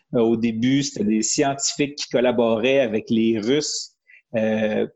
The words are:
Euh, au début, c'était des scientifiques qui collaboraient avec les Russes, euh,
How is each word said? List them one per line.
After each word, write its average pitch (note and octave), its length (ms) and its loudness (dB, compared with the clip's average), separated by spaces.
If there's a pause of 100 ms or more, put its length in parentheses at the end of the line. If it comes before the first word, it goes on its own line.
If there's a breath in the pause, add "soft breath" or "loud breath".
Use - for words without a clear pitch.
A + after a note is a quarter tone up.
(140 loud breath)
Euh, B2 60 2
au A#2 160 4
début, A#2 480 0
c'était A2 200 -4
des A2 180 2
scientifiques C#3 720 -2
qui - 140 -10
collaboraient A#2+ 680 2
avec A2 320 0
les A2+ 300 2
Russes, C3+ 500 -2 (460 soft breath)
euh, A2 600 0